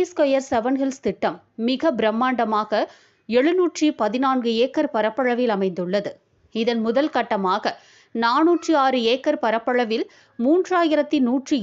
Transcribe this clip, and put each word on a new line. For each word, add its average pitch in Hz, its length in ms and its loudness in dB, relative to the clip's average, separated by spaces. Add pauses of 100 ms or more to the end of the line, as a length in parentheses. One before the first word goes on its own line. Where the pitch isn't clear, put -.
ஸ்கொயர் 269 460 0
செவன் 254 320 0
ஹில்ஸ் 269 240 -4
திட்டம் 190 340 -4 (280)
மிக 269 240 0
பிரம்மாண்டமாக 220 920 0 (420)
எழுநூற்றி 311 580 2 (140)
பதினான்கு 247 560 0
ஏக்கர் 269 400 0
பரப்பளவில் 233 580 0
அமைந்துள்ளது. 190 560 -2 (440)
இதன் 233 260 -2
முதல் 240 340 0
கட்டமாக 208 560 0 (440)
நானூற்றி 320 580 2 (100)
ஆறு 262 220 2
ஏக்கர் 269 380 0
பரப்பளவில் 233 640 0 (340)
மூன்றாயிரத்தி 311 840 2
நூற்றி 262 420 0